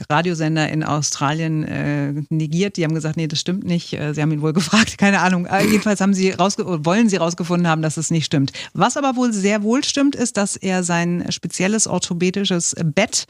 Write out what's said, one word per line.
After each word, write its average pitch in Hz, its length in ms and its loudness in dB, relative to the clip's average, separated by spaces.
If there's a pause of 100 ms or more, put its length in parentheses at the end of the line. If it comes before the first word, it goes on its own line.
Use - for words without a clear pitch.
(100)
Radiosender 156 600 0
in 156 120 0
Australien, 151 800 -2
äh, 143 520 -2 (160)
negiert. 160 460 -2
Die 175 60 0
haben 160 140 0
gesagt, 156 200 -4
„Nee, 160 120 -2
das 151 100 -4
stimmt 185 240 -4
nicht.“ 170 300 -2
Äh, 147 200 -4
sie 147 80 -4
haben 151 120 2
ihn 147 100 -2
wohl 156 100 0
<laughs> - 0 -
gefragt, 202 460 2
keine 196 220 4
Ahnung. 175 260 2
Äh, 196 200 2
jedenfalls 208 340 2
haben 196 140 2
sie 185 180 2
rausge-, 175 520 0
wollen 214 240 4
sie 190 100 2
rausgefunden 170 500 0
haben, 160 120 2
dass 156 160 -2
es - 140 -4
nicht 156 140 2
stimmt. 139 280 0 (220)
Was 208 220 2
aber 277 180 0
wohl 247 180 2
sehr 202 300 2
wohl 233 220 0
stimmt, 277 320 2
ist, 240 200 -2
dass 202 200 -2
er 185 260 -2
sein 175 480 0
spezielles 196 560 -2
orthopädisches 180 880 0 (100)
Bett, 190 460 0